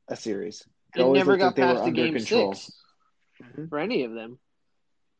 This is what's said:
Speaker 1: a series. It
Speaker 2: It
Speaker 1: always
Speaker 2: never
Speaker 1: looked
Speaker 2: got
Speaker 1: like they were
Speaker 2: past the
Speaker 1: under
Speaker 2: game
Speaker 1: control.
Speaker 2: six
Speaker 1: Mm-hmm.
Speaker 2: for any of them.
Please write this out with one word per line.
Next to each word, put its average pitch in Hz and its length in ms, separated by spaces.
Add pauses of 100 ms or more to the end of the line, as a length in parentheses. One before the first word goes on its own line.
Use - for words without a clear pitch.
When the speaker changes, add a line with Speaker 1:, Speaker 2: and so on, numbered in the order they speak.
Speaker 1:
a 120 80
series. 98 480 (300)
It 123 60
Speaker 2:
It - 20
Speaker 1:
always 135 160
Speaker 2:
never 190 140
Speaker 1:
looked 185 80
Speaker 2:
got 190 80
Speaker 1:
like - 80
they 135 80
were - 100
Speaker 2:
past 117 100
the - 60
Speaker 1:
under 131 140
Speaker 2:
game 151 100
Speaker 1:
control. 196 400
Speaker 2:
six - 180 (720)
Speaker 1:
Mm-hmm. 147 240
Speaker 2:
for 151 120
any 190 260
of 113 80
them. 113 260 (800)